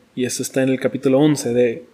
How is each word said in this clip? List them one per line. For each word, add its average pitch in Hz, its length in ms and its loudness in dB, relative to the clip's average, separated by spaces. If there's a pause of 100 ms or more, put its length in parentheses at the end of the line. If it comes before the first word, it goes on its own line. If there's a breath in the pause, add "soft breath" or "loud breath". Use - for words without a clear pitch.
(160)
y 127 80 -2
eso 123 180 -4
está 131 220 -2
en 131 40 2
el 131 120 0
capítulo 131 400 0
once 139 340 2
de 123 400 0